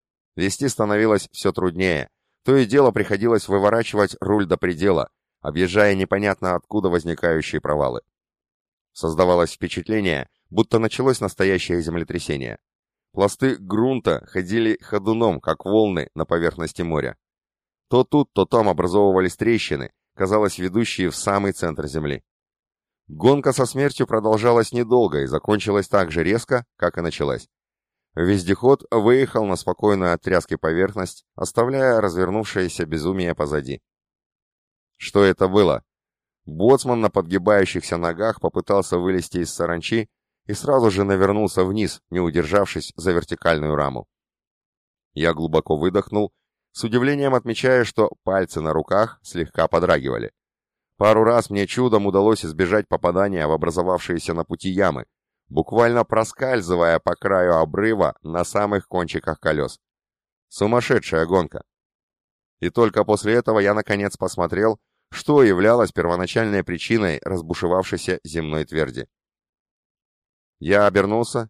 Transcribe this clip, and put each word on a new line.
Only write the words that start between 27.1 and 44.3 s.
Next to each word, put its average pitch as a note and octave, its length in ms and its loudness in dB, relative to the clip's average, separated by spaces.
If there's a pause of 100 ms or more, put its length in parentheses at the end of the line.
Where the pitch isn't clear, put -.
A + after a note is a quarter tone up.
Вездеход F#2+ 760 2
выехал A#2 540 2
на F2+ 120 -2
спокойную F#2 560 0
от E2+ 80 -4
тряски F2+ 340 0
поверхность, F#2 720 -4 (100)
оставляя B2 640 0
развернувшееся F#2 880 -2
безумие E2 500 -4
позади. C#2+ 460 -4 (1120)
«Что - 280 0
это F#2 260 4
было?» F2+ 340 2 (640)
Боцман A#2 560 2
на G#2 80 2
подгибающихся F#2 880 0
ногах E2+ 420 -4
попытался F#2+ 580 -2
вылезти F2+ 420 -2
из D#2+ 140 -6
саранчи E2+ 560 -4 (360)
и G#2 80 -8
сразу A#2+ 380 2
же G2 120 0
навернулся G2 600 2
вниз, G2+ 440 -4
не F2+ 120 -2
удержавшись E2 760 -2
за F2 160 -2
вертикальную D#2+ 640 -2
раму. C2+ 320 -4 (1080)